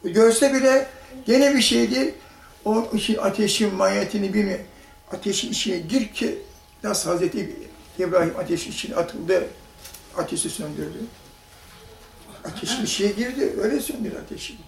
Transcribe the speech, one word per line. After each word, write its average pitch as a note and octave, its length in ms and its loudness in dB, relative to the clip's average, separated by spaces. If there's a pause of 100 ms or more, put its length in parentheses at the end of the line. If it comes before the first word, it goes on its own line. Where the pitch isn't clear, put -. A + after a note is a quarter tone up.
Görse A3+ 500 6
bile C4+ 320 4 (400)
gene C#4 280 6
bir B3 80 4
şeydir. A#3 520 2 (500)
O A3 300 2
işin G#3+ 220 0
ateşin G3 580 0
mahiyetini G3 600 0
bilmiyor. G3 240 0 (540)
Ateşin G3 380 -4
içine F#3 280 -2
gir G#3 300 -2
ki - 300 -4 (440)
nasıl G3+ 280 -2
Hazreti F3 460 -2 (420)
İbrahim F3 400 2
ateşin E3+ 320 -4
içine - 260 -8
atıldı, F3 500 0 (720)
ateşi - 320 -4
söndürdü. D3+ 480 -10 (1500)
Ateşin A3+ 400 -4
içine G3+ 280 0
girdi, B3 400 -2 (100)
öyle B3 180 0
söndürdü - 440 -6
ateşi. - 440 -12